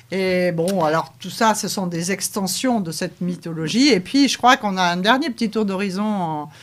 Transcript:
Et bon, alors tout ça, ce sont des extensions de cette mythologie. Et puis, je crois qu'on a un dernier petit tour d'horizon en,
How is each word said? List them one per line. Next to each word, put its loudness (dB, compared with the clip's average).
Et 0
bon, 0
alors 0
tout -12
ça, 2
ce -6
sont -4
des -2
extensions -2
de -6
cette -6
mythologie. 0
Et 6
puis, 2
je -2
crois 4
qu'on -2
a 0
un 2
dernier 2
petit -4
tour 0
d'horizon -2
en, -4